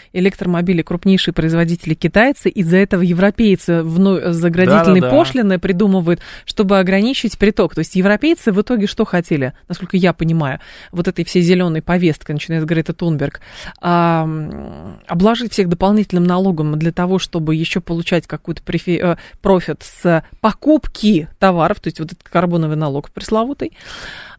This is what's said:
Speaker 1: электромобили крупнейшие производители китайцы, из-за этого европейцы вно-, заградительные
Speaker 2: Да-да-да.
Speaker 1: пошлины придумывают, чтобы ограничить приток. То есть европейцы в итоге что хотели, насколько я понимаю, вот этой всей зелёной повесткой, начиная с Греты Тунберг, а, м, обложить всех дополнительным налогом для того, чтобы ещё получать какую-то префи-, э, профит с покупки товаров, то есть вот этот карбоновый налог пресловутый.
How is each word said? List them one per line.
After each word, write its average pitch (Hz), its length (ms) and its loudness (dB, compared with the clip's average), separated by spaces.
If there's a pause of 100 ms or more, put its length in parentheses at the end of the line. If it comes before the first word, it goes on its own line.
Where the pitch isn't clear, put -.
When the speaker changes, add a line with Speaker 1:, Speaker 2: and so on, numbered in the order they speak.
(120)
Speaker 1:
электромобили 180 720 0
крупнейшие 180 500 0
производители 165 640 0
китайцы, 214 560 0
из-за 175 280 2
этого 196 260 2
европейцы 180 800 2
вно-, 180 500 2
заградительные 170 680 4
Speaker 2:
Да-да-да. 127 140 2
Speaker 1:
пошлины 240 440 2
придумывают, 185 640 0 (220)
чтобы 196 360 0
ограничить 202 580 0
приток. 202 380 2
То - 60 -4
есть - 140 -6
европейцы 208 560 2
в 185 80 0
итоге 208 280 0
что - 180 -2
хотели, 156 480 -2 (140)
насколько 180 280 -6
я 180 180 2
понимаю, 160 460 -2 (320)
вот 175 160 -4
этой 180 160 -4
всей 180 200 0
зелёной 175 400 2
повесткой, 175 480 0
начиная 160 300 -4
с 156 40 -4
Греты 160 280 -2
Тунберг, 151 480 -4 (380)
а, 170 440 2
м, 156 840 -8
обложить 220 440 0
всех 185 180 0
дополнительным 190 540 2
налогом 175 560 0
для 165 120 -2
того, 180 280 0
чтобы 156 340 -4
ещё 160 260 -2
получать 170 460 -4
какую-то - 380 -12
префи-, 175 360 -4
э, 170 160 0 (280)
профит 180 400 0
с - 160 -14 (400)
покупки 214 880 0 (120)
товаров, 175 420 2
то - 60 -8
есть 160 120 -6
вот 160 140 -10
этот - 100 -20
карбоновый 170 540 -2
налог 143 340 -6
пресловутый. 247 640 -4 (640)